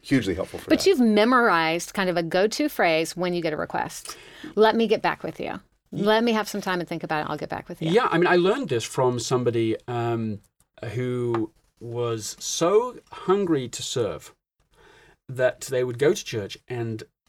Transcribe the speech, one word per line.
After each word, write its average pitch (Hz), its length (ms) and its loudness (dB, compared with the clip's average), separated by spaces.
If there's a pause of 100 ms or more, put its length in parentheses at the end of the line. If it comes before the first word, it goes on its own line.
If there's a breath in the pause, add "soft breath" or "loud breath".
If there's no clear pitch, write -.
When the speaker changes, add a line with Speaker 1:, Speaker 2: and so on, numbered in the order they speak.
Speaker 1:
hugely 101 320 0
helpful - 240 -6
for - 120 -8
Speaker 2:
But 320 80 4
Speaker 1:
that. - 80 0
Speaker 2:
you've 370 120 6
memorized 214 960 4
kind 190 160 0
of 175 80 0
a 175 60 0
go-to 202 480 0
phrase 165 480 0
when 180 160 -2
you 175 80 -2
get 160 100 -2
a 156 60 -4
request. - 580 -6 (380 loud breath)
"Let 220 200 6
me 226 120 2
get 202 160 0
back 156 200 -2
with 160 160 -8
you. - 220 -8 (320)
Speaker 3:
Ye- 196 120 -4
Speaker 2:
Let 220 200 4
me 240 80 2
have 214 160 0
some 202 140 -6
time 180 180 -2
and 160 80 -6
think 170 140 -6
about 160 240 -2
it. 156 40 -6
I'll 151 60 -4
get - 140 -10
back - 180 -8
with 170 140 -10
you." 160 80 0
Speaker 3:
Yeah, 233 200 4
I 165 60 0
mean, 175 100 4
I 180 100 6
learned 196 340 2
this 117 120 0
from 123 360 0
somebody, 117 580 0 (100)
um, 117 520 -4 (560)
who 120 560 -2 (300)
was 117 580 -4
so 214 580 2 (160)
hungry 165 560 0
to - 140 -10
serve 101 500 -4 (960 soft breath)
that 127 340 0
they 127 220 0
would 123 140 -6
go 143 140 4
to - 120 -4
church 101 340 -6 (100)
and 117 340 -6 (260)